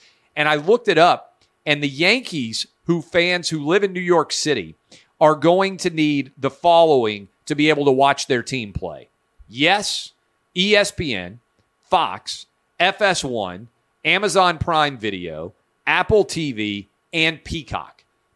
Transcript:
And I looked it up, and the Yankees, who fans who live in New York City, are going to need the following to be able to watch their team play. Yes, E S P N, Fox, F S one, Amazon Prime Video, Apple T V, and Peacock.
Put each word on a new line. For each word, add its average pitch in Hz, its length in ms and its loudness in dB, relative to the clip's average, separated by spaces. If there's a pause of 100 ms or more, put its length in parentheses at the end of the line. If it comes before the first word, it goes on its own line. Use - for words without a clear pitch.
(340)
And 151 140 -2
I 156 80 2
looked 208 320 0
it 165 100 4
up, - 460 2 (220)
and 147 160 0
the 147 60 -2
Yankees, 156 800 -2 (200)
who 170 160 -2
fans 175 480 -2
who 156 140 -6
live 190 200 0
in 190 80 -4
New 180 80 -6
York 175 320 0
City, 101 420 -4 (460)
are 156 160 6
going 185 400 2
to 175 140 -4
need 151 460 -2
the 135 140 -4
following 135 800 2 (180)
to 151 80 -4
be 147 140 2
able 147 160 2
to 139 80 6
watch 139 340 2
their 123 160 0
team 113 300 -10
play. 73 340 -10 (420)
Yes, 165 640 -2 (440)
E 196 180 2
S 202 160 2
P 151 240 -6
N, 92 260 -10 (420)
Fox, 123 640 -4 (340)
F 190 200 0
S 196 220 0
one, 110 460 -6 (360)
Amazon 180 540 2
Prime 147 400 0
Video, 87 540 -8 (340)
Apple 180 380 2
T 160 280 -6
V, 107 360 -6 (240)
and 160 320 -2
Peacock. - 580 -10 (340)